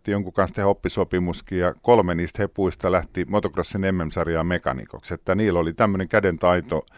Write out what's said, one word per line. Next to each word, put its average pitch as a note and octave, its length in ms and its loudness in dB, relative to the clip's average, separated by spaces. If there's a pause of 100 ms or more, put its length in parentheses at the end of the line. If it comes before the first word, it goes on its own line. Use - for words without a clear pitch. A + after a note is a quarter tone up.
jonkun G2+ 260 -2
kanssa F#2 220 0
tehdä G2+ 120 0
oppisopimuskin, F2+ 920 -2
ja F2+ 220 0
kolme G2 340 4
niistä E2+ 280 -4
hepuista F#2+ 480 -2
lähti F2+ 340 -2
motocrossin F#2+ 560 -2
M F#2 260 0
M-sarjaan E2 400 -2
mekanikoksi. C#2 680 -6
Että F#2 220 -2
niillä G2 240 2
oli E2 140 0
tämmönen G2 340 0
kädentaito. F2 800 0 (120)